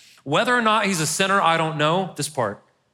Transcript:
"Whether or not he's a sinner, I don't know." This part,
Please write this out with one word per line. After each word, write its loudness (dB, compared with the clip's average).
"Whether 0
or 2
not 2
he's -2
a -2
sinner, 0
I 4
don't -2
know." 0
This -6
part, -6